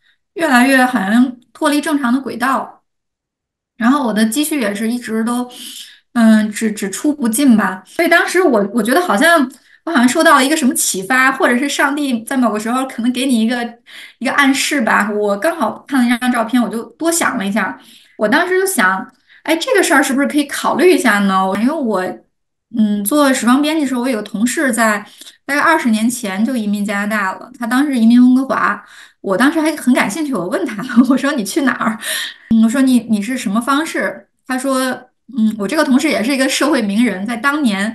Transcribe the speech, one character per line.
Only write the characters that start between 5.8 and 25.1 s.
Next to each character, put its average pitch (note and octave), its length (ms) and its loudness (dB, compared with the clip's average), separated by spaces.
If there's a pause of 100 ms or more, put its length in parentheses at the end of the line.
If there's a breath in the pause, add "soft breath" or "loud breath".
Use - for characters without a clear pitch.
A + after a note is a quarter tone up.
嗯， A3 380 2
只， G#3+ 200 -4
只 G3+ 200 -6
出 D4+ 200 -2
不 B3+ 160 -4
进 A#3 300 4
吧。 G3 300 -4
所 - 180 -4
以 - 20 0
当 F4 200 2
时 F4+ 160 0
我， A3 280 2
我 A#3 120 -2
觉 A#3 100 -2
得 F4 80 2
好 G#3 160 -2
像， E4 220 4 (460 loud breath)
我 D#4+ 60 -6
好 E4+ 60 0
像 B3 100 4
受 D#4+ 160 2
到 D#4 120 6
了 C4 80 4
一 C4+ 60 0
个 D#4 80 0
什 C#4+ 80 0
么 C4 80 2
启 - 300 -4
发， C4 280 2
或 F4 160 0
者 B3 100 2
是 C#4 120 -2
上 C#4+ 260 0
帝 C4+ 280 -2
在 C#4 120 -6
某 B3 160 2
个 G#3 80 -4
时 A3+ 120 -4
候 C4 140 -2
可 C4 160 -8
能 B3 100 0
给 B3 140 -4
你 B3+ 140 2
一 A3 80 2
个， B3 160 -2 (560 loud breath)
一 A3+ 60 -8
个 C4 80 -2
暗 C4+ 200 4
示 - 280 -2
吧。 G#3 300 2
我 G#3 260 0
刚 E4 180 -2
好 B3+ 320 -6
看 C4+ 120 0
了 A#3+ 60 4
一 A#3+ 140 0
张 B3 120 0
照 A#3+ 120 0
片， A#3+ 180 0
我 G#3+ 60 -2
就 A3 160 -6 (140)
多 E4 140 0
想 E4 260 -2
了 F#3+ 80 -4
一 G3 60 -2
下。 G3+ 280 -4 (380 loud breath)
我 G#3+ 100 0
当 D4+ 200 2
时 F#4 120 0
就 F#4+ 60 2
想， F#3+ 400 0 (380 soft breath)
哎， E4 120 0
这 A#4+ 200 -2
个 F4+ 80 4
事 E4+ 100 0
儿 C#4 100 6
是 C#4 80 -2
不 B3+ 80 0
是 C#4+ 80 2
可 D4 120 -2
以 C#4+ 60 0
考 - 300 -4
虑 F4+ 160 4
一 - 60 4
下 G#3 220 2
呢？ F#3+ 240 2 (180)
因 A#3+ 60 2
为 C#4+ 40 2
我， A3 320 -2 (720)
嗯， G#3 280 0
做 D4 280 2
时 B3+ 140 -2
装 B3+ 160 4
编 D4+ 140 -2
辑 D#4 80 0
的 C4+ 40 0
时 B3+ 80 -4
候， A#3+ 60 -2
我 C4 80 -2
有 A#3 80 -2
个 G#3 60 -6
同 G#3 220 -4
事 C4+ 280 -2
在 G#3+ 320 0 (400 loud breath)